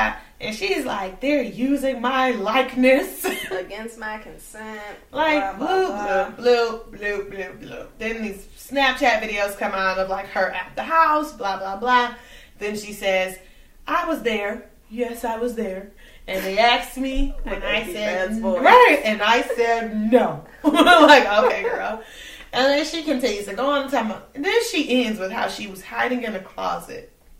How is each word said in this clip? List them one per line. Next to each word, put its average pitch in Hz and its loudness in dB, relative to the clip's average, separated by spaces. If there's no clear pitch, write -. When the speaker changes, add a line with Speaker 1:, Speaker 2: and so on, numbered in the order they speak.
Speaker 1:
da." - -10
And 214 -8
she's 370 -2
like, 196 -6
"They're 277 2
using 254 -2
my 262 2
likeness." 254 2
<laughs> 370 -4
Speaker 2:
Against 220 -10
my 214 -8
consent. 214 -16
Speaker 1:
Like, 294 0
Speaker 2:
Blah, 370 0
blah, 202 -2
Speaker 1:
bloop, 220 -16
Speaker 2:
blah. 233 -12
Speaker 1:
bloop, 233 2
bloop, 214 -18
bloop, 202 -6
bloop, 190 -12
bloop. 123 -14
Then 226 -6
these 196 -8
Snapchat 262 0
videos 208 -4
come 202 -4
out 190 0
of, 190 -2
like, 196 -6
her 185 -2
at 185 -10
the - -6
house, 302 2
blah, 196 -6
blah, 196 -6
blah. 240 2
Then 208 -6
she 208 -10
says, 190 -2
"I 330 -2
was 285 -4
there. 214 -4
Yes, 233 -6
I 226 -4
was 233 -4
there. 196 -8
And 190 -6
they 190 -2
asked 240 2
me, 269 0
Speaker 2:
<laughs> - -6
Speaker 1:
and 202 -4
Speaker 2:
With 208 -10
Speaker 1:
I 214 -2
Speaker 2:
Andy 220 -6
Speaker 1:
said, 185 -4
Speaker 2:
Faz's 220 -4
voice. 226 0
Speaker 1:
right, 392 8
and 214 0
I 233 4
said 226 0
no." 185 2
<laughs> - -20
Like, 302 8
"Okay, - 2
girl." 208 -4
And 254 2
then 285 2
she 320 -6
continues 247 -2
to 196 -10
go 262 -2
on 277 0
and 262 -8
talk 247 0
about, - -8
and 277 -8
then 466 2
she 254 0
ends 214 -4
with 185 -4
how 233 -4
she 208 -10
was 180 -16
hiding 233 -4
in 214 -6
a 185 -6
closet. - -10